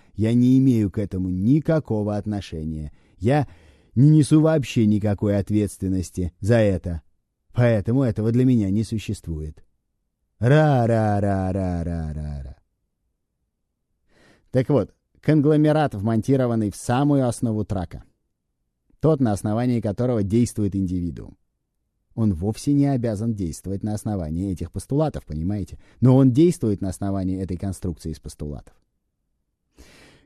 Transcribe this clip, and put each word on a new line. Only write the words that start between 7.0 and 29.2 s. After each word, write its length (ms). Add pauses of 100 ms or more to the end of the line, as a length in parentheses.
поэтому 520
этого 280
для 140
меня 240
не 140
существует". 840 (720)
Ра-ра-ра-ра-ра-ра-ра. 2250 (1900)
Так 180
вот, 240 (260)
конгломерат, 760
вмонтированный 760
в 60
самую 520
основу 380
трака. 380 (960)
Тот, 200
на 120
основании 500
которого 400
действует 540
индивидуум. 640 (760)
Он 180
вовсе 400
не 140
обязан 460
действовать 500
на 100
основании 580
этих 200
постулатов, 540
понимаете? 520 (220)
Но 160
он 160
действует 500
на 80
основании 520
этой 160
конструкции 540
из 80
постулатов. 540 (1500)